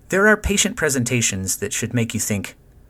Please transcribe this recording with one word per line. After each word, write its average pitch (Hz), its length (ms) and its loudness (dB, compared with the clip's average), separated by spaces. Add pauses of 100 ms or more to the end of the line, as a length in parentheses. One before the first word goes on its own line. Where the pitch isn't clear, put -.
(100)
There 196 180 4
are 208 80 6
patient 202 400 0
presentations 117 840 0
that 101 120 -4
should 113 220 -4
make 113 180 0
you 110 80 -2
think, - 380 -4 (320)